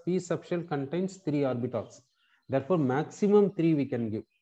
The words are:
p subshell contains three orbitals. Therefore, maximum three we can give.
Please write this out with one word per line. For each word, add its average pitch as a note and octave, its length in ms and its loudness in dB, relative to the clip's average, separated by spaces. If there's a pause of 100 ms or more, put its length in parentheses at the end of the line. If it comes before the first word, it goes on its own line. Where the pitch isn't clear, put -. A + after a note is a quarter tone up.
p F3+ 120 0
subshell E3+ 500 -4
contains E3+ 480 -4 (100)
three D3 260 0
orbitals. A#2+ 500 -6 (480)
Therefore, C3+ 280 0
maximum F3 760 4
three E3 220 2
we C#3+ 120 2
can A#2 240 -4
give. G#2+ 140 -6 (180)